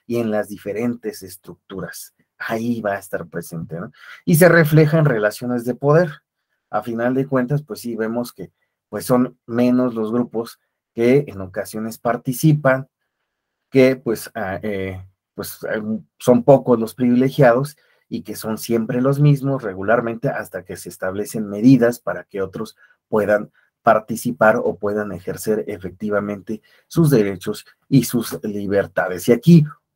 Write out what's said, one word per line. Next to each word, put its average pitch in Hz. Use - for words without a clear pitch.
y 117
en 117
las 104
diferentes 104
estructuras. -
Ahí 113
va 101
a 98
estar 90
presente, 85
¿no? -
Y 180
se 170
refleja 156
en 151
relaciones 120
de 123
poder. 147
A -
final 120
de 135
cuentas, 135
pues 107
sí, 120
vemos 113
que, 87
pues, 104
son 127
menos 123
los 110
grupos 117
que 127
en 98
ocasiones 107
participan, 135
que, 131
pues, -
ah, 98
eh, 95
pues, -
eh, 107
son 120
pocos 127
los 113
privilegiados 127
y -
que 104
son 110
siempre 117
los 139
mismos 139
regularmente 113
hasta 101
que 90
se -
establecen 101
medidas 117
para 87
que 98
otros 95
puedan 104
participar 110
o -
puedan 104
ejercer 92
efectivamente 101
sus 160
derechos 104
y 127
sus -
libertades. 98
Y 120
aquí, 151